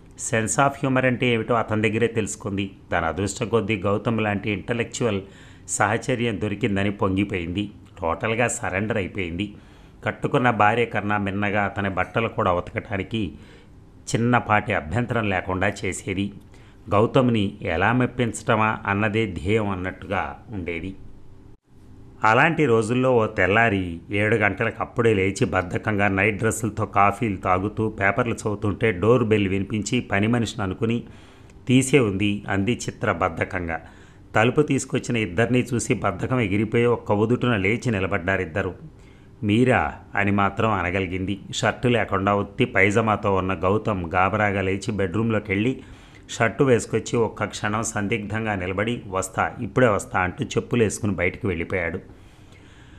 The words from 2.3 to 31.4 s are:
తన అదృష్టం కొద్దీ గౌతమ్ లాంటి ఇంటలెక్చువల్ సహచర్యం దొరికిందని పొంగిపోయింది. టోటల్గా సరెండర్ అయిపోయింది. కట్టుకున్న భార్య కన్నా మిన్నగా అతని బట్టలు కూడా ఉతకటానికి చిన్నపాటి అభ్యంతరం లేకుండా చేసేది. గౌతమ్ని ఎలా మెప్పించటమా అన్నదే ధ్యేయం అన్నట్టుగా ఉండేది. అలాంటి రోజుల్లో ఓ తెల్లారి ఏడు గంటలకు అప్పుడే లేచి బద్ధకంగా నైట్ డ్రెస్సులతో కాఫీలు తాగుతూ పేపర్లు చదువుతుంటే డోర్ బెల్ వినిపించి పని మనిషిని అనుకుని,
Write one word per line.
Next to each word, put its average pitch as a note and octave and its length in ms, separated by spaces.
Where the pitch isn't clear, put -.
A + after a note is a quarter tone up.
తన F2 120
అదృష్టం F#2+ 440
కొద్దీ A2 280
గౌతమ్ G#2 440
లాంటి G#2 300
ఇంటలెక్చువల్ A2 720
సహచర్యం A2+ 720
దొరికిందని G2+ 500
పొంగిపోయింది. G2 800
టోటల్గా A2 480
సరెండర్ G2+ 480
అయిపోయింది. F#2 580
కట్టుకున్న B2 460
భార్య A2 340
కన్నా G#2 340
మిన్నగా G2+ 440
అతని G2 280
బట్టలు F#2+ 380
కూడా G2+ 240
ఉతకటానికి F#2+ 800
చిన్నపాటి A2 580
అభ్యంతరం G#2 560
లేకుండా F#2 440
చేసేది. G2+ 480
గౌతమ్ని A2+ 720
ఎలా F#2+ 300
మెప్పించటమా A#2 920
అన్నదే G#2+ 400
ధ్యేయం G2+ 420
అన్నట్టుగా F2+ 720
ఉండేది. F2 440
అలాంటి D3 420
రోజుల్లో A#2+ 500
ఓ A2 100
తెల్లారి G2 720
ఏడు G#2+ 260
గంటలకు G#2 440
అప్పుడే A2+ 340
లేచి G2 300
బద్ధకంగా G2 640
నైట్ G2 300
డ్రెస్సులతో G#2+ 480
కాఫీలు G2+ 500
తాగుతూ G2+ 520
పేపర్లు G#2 460
చదువుతుంటే G#2 580
డోర్ A2+ 320
బెల్ G#2 240
వినిపించి G2 520
పని G2+ 260
మనిషిని A2+ 360
అనుకుని, A2 400